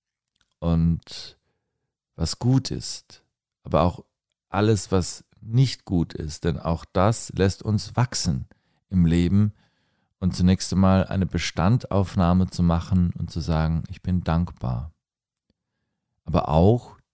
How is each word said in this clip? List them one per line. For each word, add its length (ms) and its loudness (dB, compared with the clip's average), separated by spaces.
Und 800 -2
was 220 -4
gut 320 0
ist, 540 -10
aber 180 2
auch 240 -2
alles, 420 0
was 340 -2
nicht 440 0
gut 280 -2
ist, 300 -10
denn 160 -2
auch 260 -4
das 480 0
lässt 300 0
uns 320 -4
wachsen 520 -2
im 160 4
Leben 480 2
und 160 -2
zunächst 380 2
einmal 320 4
eine 200 -2
Bestandaufnahme 1200 0
zu 140 -2
machen 540 2
und 120 -6
zu 120 -8
sagen, 480 0
ich 120 -12
bin 220 -2
dankbar. 680 -4
Aber 260 -2
auch 480 2